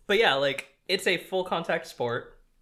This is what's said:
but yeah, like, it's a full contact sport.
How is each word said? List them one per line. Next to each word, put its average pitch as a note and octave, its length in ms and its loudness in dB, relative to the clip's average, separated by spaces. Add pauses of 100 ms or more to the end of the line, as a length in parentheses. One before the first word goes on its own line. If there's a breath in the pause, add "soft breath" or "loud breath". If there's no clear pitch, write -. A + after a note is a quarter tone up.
but G3+ 140 2
yeah, F3 160 6
like, C#3 320 0 (200)
it's - 180 -2
a F#3 120 2
full F#3 260 -2
contact E3+ 420 -2
sport. - 540 -6 (220)